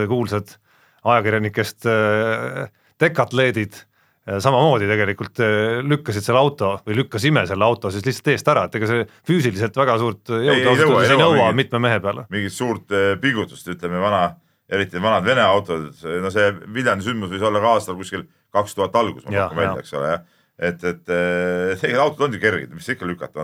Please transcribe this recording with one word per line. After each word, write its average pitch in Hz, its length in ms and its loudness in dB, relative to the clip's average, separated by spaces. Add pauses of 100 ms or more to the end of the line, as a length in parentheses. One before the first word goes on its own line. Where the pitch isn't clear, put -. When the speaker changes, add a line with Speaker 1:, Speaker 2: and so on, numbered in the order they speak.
Speaker 1:
kuulsad 104 480 -4 (480)
ajakirjanikest, 107 840 0
äh, 113 800 0 (360)
dekatleedid, 127 760 0 (500)
äh, 101 160 -4
samamoodi 123 480 4
tegelikult, 104 480 -2
äh, 110 440 2
lükkasid 143 440 -2
selle 123 160 4
auto 139 300 0 (100)
või 110 160 -2
lükkasime 123 480 0
selle 98 180 -4
auto 113 260 0
siis 98 140 -6
lihtsalt 135 300 -2
eest - 160 0
ära, 120 160 2
et - 80 -10
ega 110 120 -2
see 113 200 0 (220)
füüsiliselt 117 500 0
väga 131 200 2
suurt 113 280 -4
jõudu 120 240 0
Speaker 2:
Ei, 127 140 2
ei - 20 2
Speaker 1:
ausalt 131 220 4
Speaker 2:
nõua, 135 100 4
Speaker 1:
öeldes 104 120 4
Speaker 2:
ei 139 40 6
Speaker 1:
ei 135 80 6
Speaker 2:
nõua 170 140 6
Speaker 1:
nõua 120 160 4
Speaker 2:
mingit 123 100 2
Speaker 1:
mitme 120 160 -2
mehe 117 240 2
peale. 107 280 -4
Speaker 2:
Mingit 98 220 -4
suurt, 113 380 -4
äh, 98 300 2
pingutust, 107 500 -4
ütleme, 87 320 -6
vana, 98 220 2 (460)
eriti 90 300 -2
vanad 101 240 2
Vene 123 160 2
autod, 92 540 0 (260)
no 95 100 -4
see 101 200 2 (240)
Viljandi 110 320 -2
sündmus 110 260 -6
võis 95 140 -6
olla 104 140 0
ka 113 120 2
aastal 101 240 -2
kuskil 92 300 -10 (260)
kaks 101 220 -2
tuhat 98 220 -2
algus, 87 280 -2
ma - 80 -10
Speaker 1:
Jaa, 101 160 0
Speaker 2:
pakun 80 140 -8
välja, 95 80 0
Speaker 1:
jaa. 87 80 -6
Speaker 2:
eks - 160 -14
ole, 71 160 -4
jah. 85 160 -4 (320)
Et, 85 260 -4
et, 87 240 -4
äh, 90 680 -2
tegelikult 135 260 0
autod 147 220 0
on 120 80 -4
ju 90 80 -10
kerged, 76 320 -2
mis 82 140 -14
ikka 120 180 -8
lükata 85 380 -8